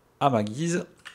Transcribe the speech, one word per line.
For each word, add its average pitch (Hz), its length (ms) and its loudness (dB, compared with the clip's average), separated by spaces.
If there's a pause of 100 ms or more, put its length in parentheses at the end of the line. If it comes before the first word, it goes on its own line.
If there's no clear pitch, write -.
(180)
à 143 120 4
ma 113 120 4
guise. 170 440 -4 (280)